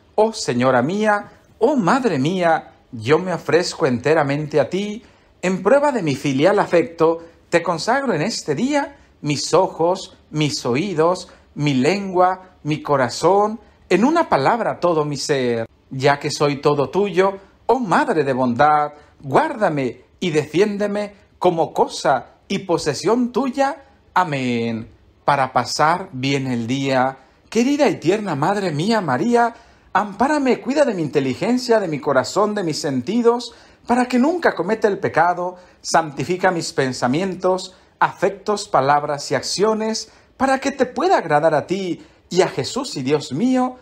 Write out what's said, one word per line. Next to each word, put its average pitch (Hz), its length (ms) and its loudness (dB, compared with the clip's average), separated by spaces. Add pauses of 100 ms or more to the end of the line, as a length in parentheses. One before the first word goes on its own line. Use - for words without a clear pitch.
(140)
"Oh 220 180 2
Señora 127 500 0
mía, 208 500 -2 (260)
oh 285 180 2
Madre 214 420 2
mía, 165 560 0 (180)
yo 123 260 2
me 185 140 -4
ofrezco 165 540 0
enteramente 143 720 0
a 131 80 0
ti. 208 340 -6 (400)
En 185 200 -2
prueba 277 300 4
de 226 100 -2
mi 147 120 0
filial 151 440 2
afecto, 165 680 0 (240)
te 170 140 2
consagro 208 520 -2
en 147 80 -2
este 170 320 -4
día 277 420 -2 (240)
mis - 320 -4
ojos, 175 640 0 (140)
mis 151 340 -2
oídos, 165 640 0 (260)
mi 143 200 0
lengua, 180 880 0
mi 151 200 -4
corazón, 165 760 2 (300)
en 185 160 4
una 320 240 2
palabra 165 500 0
todo 165 260 2
mi 147 120 -4
ser. 123 500 -2 (240)
Ya 139 280 2
que 147 120 -6
soy 143 260 0
todo 143 320 2
tuyo, 190 500 0 (280)
oh 247 140 2
Madre 208 420 2
de 135 100 0
bondad, 147 600 2 (280)
guárdame 160 840 0 (180)
y 180 100 -2
defiéndeme 202 840 -2 (240)
como 165 340 0
cosa 170 540 0 (200)
y 196 140 -4
posesión 190 720 -2
tuya. 269 500 -2 (320)
Amén". 123 760 -2 (340)
Para 135 280 0
pasar 156 600 0
bien 135 340 -2
el 117 220 -4
día, 135 500 -2 (320)
querida 277 380 2
y 160 80 0
tierna 185 400 -2
Madre 185 340 -2
mía 196 300 0
María, 226 540 0 (380)
ampárame, 240 680 0
cuida 285 240 0
de 233 100 0
mi 170 80 -4
inteligencia, 190 760 0
de 190 80 -2
mi 147 100 -4
corazón, 151 560 0
de 202 80 -4
mis 160 180 -4
sentidos, 226 720 0 (360)
para 247 180 2
que 247 140 2
nunca 302 340 2
cometa 220 320 0
el 196 140 -2
pecado. 175 560 0 (240)
Santifica 175 720 0
mis 165 200 -6
pensamientos, 165 1040 -2 (240)
afectos, 202 720 -2
palabras 147 640 0
y - 20 2
acciones, 214 760 -2 (240)
para 269 240 0
que 277 100 -2
te 247 160 0
pueda 311 320 0
agradar 156 360 2
a 143 120 0
ti 185 360 -4 (280)
y 180 120 4
a 165 60 2
Jesús - 480 -6
y 143 60 -4
Dios 143 300 -2
mío, 254 500 0